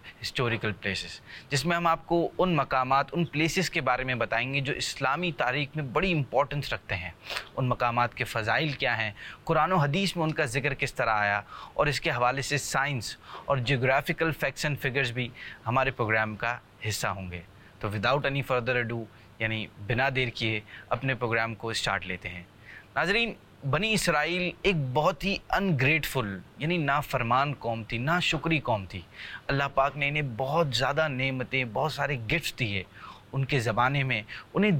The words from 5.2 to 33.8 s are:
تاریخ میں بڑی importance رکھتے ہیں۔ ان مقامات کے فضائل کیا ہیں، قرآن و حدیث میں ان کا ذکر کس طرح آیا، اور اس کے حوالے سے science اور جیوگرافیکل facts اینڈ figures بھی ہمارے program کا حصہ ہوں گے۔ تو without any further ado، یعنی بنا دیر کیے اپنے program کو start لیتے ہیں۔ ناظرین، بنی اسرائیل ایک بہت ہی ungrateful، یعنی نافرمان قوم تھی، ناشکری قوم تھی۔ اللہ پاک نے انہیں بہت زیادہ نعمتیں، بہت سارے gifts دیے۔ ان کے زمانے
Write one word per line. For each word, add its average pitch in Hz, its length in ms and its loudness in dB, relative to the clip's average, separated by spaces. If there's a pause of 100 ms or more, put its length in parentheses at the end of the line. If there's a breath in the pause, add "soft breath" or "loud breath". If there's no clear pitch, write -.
تاریخ 139 380 0
میں 156 80 -2 (100)
بڑی 185 200 2
importance 139 600 0
رکھتے 107 220 -4
ہیں۔ 87 160 -8 (440 loud breath)
ان 127 140 0
مقامات 120 460 2
کے - 80 -4 (100)
فضائل 117 460 0
کیا 123 180 2
ہیں، 110 140 -2 (320 loud breath)
قرآن 160 280 4
و 190 60 4
حدیث 165 380 2
میں 170 80 0
ان 156 100 0
کا 156 120 0 (100)
ذکر 131 180 0
کس 135 200 -4
طرح 113 260 2
آیا، 104 220 2 (320 loud breath)
اور 147 140 4
اس 139 140 0
کے 165 100 0
حوالے 123 300 2
سے 147 160 -2
science 135 580 -2 (300 loud breath)
اور 139 120 2
جیوگرافیکل 135 840 2
facts 139 260 -2
اینڈ 147 160 0
figures 131 300 0
بھی 120 180 -4 (380 loud breath)
ہمارے 131 240 4
program 110 440 2
کا 120 220 -2 (300)
حصہ 110 200 -2
ہوں 95 240 -4
گے۔ 87 100 -10 (380 loud breath)
تو 107 180 -2
without 135 340 2
any 139 200 -2
further 123 320 2
ado، 117 200 -4 (360 loud breath)
یعنی 110 260 -2 (220)
بنا 127 280 2
دیر 127 200 0
کیے 110 240 -2 (300 loud breath)
اپنے 127 260 0
program 113 400 0
کو 113 140 -8
start 98 380 -2
لیتے 90 220 -8
ہیں۔ 87 140 -12 (520 loud breath)
ناظرین، 202 380 0 (380)
بنی 196 220 2
اسرائیل 170 560 2 (120)
ایک 185 140 4 (180)
بہت 156 300 2
ہی 196 120 0 (200)
ungrateful، 147 720 2 (300)
یعنی 165 200 -2
نافرمان 139 840 2
قوم 113 280 -4
تھی، 120 100 -6
ناشکری 160 720 0
قوم 104 220 0
تھی۔ 92 120 -10 (460 loud breath)
اللہ 139 160 2 (100)
پاک 139 240 2
نے 143 100 0
انہیں 147 300 -2
بہت 135 380 2
زیادہ 143 320 2
نعمتیں، 131 560 -2 (100)
بہت 139 200 0
سارے 139 220 -2 (160)
gifts - 280 -2
دیے۔ 101 240 -2 (480 loud breath)
ان 135 140 0
کے 135 140 2
زمانے 120 440 2